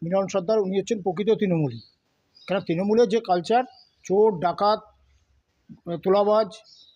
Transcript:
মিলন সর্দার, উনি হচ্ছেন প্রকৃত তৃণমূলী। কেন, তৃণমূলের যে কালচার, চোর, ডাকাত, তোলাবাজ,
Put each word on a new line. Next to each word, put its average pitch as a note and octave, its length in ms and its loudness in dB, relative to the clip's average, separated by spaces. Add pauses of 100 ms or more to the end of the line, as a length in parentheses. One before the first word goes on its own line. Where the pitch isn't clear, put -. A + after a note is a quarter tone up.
মিলন F#3+ 240 -2
সর্দার, G3 320 -2
উনি F#3+ 200 -2
হচ্ছেন F#3+ 220 -4
প্রকৃত F#3+ 280 -4
তৃণমূলী। E3 500 0 (680)
কেন, F#3+ 120 -2
তৃণমূলের G3+ 480 0
যে A3 120 0
কালচার, A#3 440 0 (400)
চোর, G3+ 360 2
ডাকাত, G3+ 400 0 (1200)
তোলাবাজ, G#3 440 2 (480)